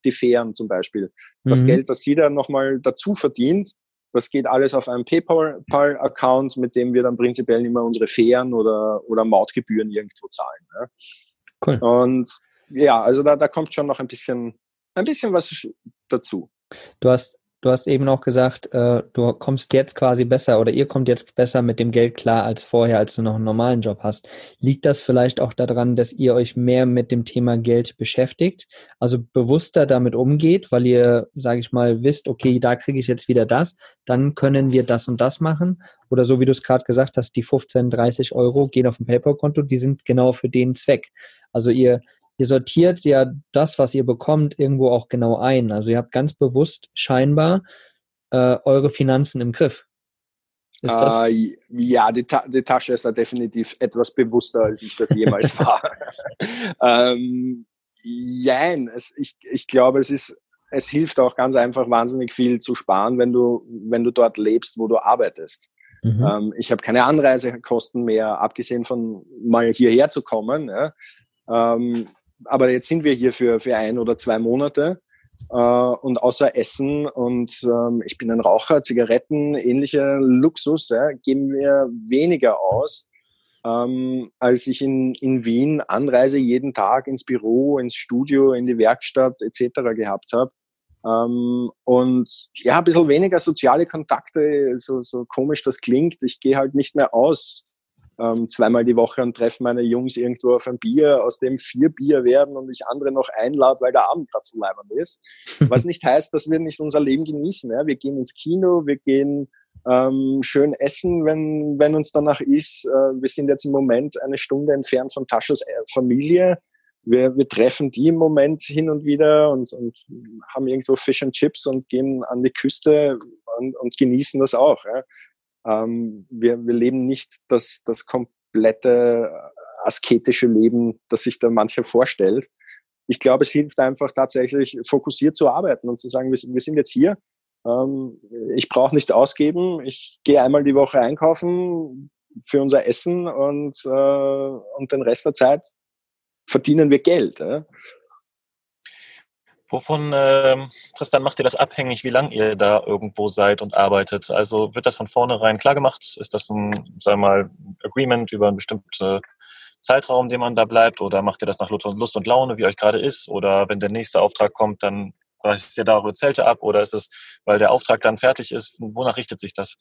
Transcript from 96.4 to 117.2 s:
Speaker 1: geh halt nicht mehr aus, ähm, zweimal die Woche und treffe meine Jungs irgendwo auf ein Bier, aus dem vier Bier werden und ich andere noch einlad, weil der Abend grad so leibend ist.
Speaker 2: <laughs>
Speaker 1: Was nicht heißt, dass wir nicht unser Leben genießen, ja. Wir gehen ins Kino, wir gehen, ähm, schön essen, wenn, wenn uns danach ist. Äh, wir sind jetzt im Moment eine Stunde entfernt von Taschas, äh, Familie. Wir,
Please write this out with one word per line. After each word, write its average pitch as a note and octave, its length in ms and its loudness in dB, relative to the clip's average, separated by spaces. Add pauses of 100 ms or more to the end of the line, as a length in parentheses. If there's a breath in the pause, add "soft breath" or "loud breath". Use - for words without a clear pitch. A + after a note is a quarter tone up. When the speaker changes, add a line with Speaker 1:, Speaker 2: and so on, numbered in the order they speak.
Speaker 1:
geh C3+ 160 2
halt C#3 180 -2
nicht C#3 200 -2
mehr C#3+ 180 2
aus, C3+ 540 0 (520)
ähm, A2+ 300 -2
zweimal A#2 360 2
die A#2+ 120 4
Woche A#2 260 0
und A#2+ 140 -4
treffe - 260 -2
meine A#2+ 200 -2
Jungs A#2+ 340 -2
irgendwo B2 380 0
auf A#2+ 140 -2
ein B2 100 -8
Bier, C3+ 460 2
aus - 140 -2
dem C3 200 -2
vier C#3+ 300 0
Bier C#3 340 2
werden C#3 340 4
und C3 140 -12
ich - 160 -12
andere C#3 240 -4
noch C3+ 240 -2
einlad, C3 460 2
weil B2+ 120 0
der A2 160 4
Abend D3 220 -4
grad - 160 -6
so A2+ 120 -12
leibend G2+ 340 -8
ist. D3 280 -8 (260 loud breath)
Speaker 2:
<laughs> - 140 -20
Speaker 1:
Was B2 240 2
nicht E3+ 200 -6
heißt, D3 280 2
dass D3+ 160 -4
wir D#3+ 100 0
nicht D#3 220 -6
unser D3+ 200 0
Leben C#3 240 0
genießen, D3+ 460 -6
ja. C3+ 160 -2
Wir C#3+ 100 -2
gehen C#3 200 -8
ins B2+ 160 -6
Kino, F3 540 0
wir C#3+ 120 -2
gehen, C#3 500 -2 (380)
ähm, C3+ 560 0
schön C#3+ 320 0
essen, E3 500 -2
wenn, D3+ 540 -2
wenn D3+ 160 4
uns D3+ 180 -2
danach D3 280 0
ist. C#3+ 460 -2
Äh, C3+ 340 0
wir C3 80 -4
sind C#3+ 200 -4
jetzt C#3 180 -2
im C#3 60 -2
Moment C#3 500 0
eine C3+ 160 -6
Stunde C#3+ 340 -2
entfernt C3+ 400 -2
von C3+ 140 -10
Taschas, A#2+ 360 -2
äh, - 100 -12 (200)
Familie. D#3 640 2 (440)
Wir, B2+ 340 2